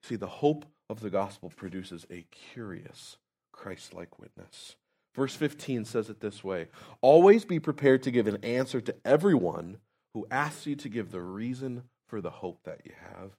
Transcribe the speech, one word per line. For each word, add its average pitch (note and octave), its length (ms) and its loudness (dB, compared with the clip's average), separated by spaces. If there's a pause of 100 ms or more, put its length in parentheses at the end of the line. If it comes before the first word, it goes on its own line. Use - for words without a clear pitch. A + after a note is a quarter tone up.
See, A#2+ 120 -8
the G2 100 -8
hope D3 380 0 (240)
of A2 120 -10
the G#2+ 100 -8
gospel G2 440 -6
produces F#2 560 -12
a F2 160 -18 (260)
curious, - 640 -16 (360)
Christ-like - 640 -16
witness. - 580 -20 (400)
Verse C3+ 180 -2
fifteen C#3+ 500 -4
says A2 240 -4
it G#2+ 120 -16
this G#2 240 -8
way, F#2 240 -6 (320)
"Always F3+ 440 10
be F3 140 -2
prepared C3+ 460 4
to C3 80 -2
give A#2 160 4
an G2+ 160 -4
answer B2+ 360 -2
to A2 140 -6 (100)
everyone G#2+ 760 2 (360)
who G#2 160 -8
asks D3 360 -4
you D3 100 -6
to - 120 -14
give G#2 220 -8
the F2+ 100 -10
reason A#2+ 600 -8 (260)
for G#2+ 120 -10
the F2 100 -8
hope F2 340 -12
that - 200 -14
you - 80 -20 (240)
have." F#2+ 220 -18